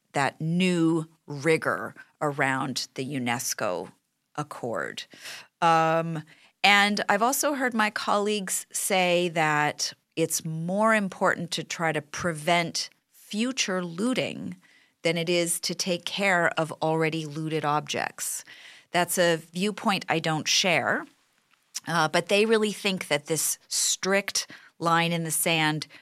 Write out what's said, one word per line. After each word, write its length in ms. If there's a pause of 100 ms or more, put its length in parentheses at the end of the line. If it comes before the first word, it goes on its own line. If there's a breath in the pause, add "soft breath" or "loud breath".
(140)
that 260
new 680 (200)
rigor 680 (260 loud breath)
around 720
the 100
unesco 840 (460)
accord. 680 (580 loud breath)
Um, 640 (400 soft breath)
and 460
I've 120
also 320
heard 200
my 160
colleagues 840
say 580
that 640 (220)
it's 300
more 500
important 560
to 120
try 280
to 100
prevent 880 (220)
future 720
looting 720 (480 soft breath)
than 140
it 120
is 300
to 160
take 300
care 520
of 140 (100)
already 440
looted 400
objects. 800 (480 loud breath)
That's 260
a 200 (160)
viewpoint 560
I 100
don't 280
share, 580 (800)
uh, 200
but 220
they 160
really 260
think 380
that 180
this 400
strict 840 (300 loud breath)
line 320
in 120
the 80
sand 540 (160 loud breath)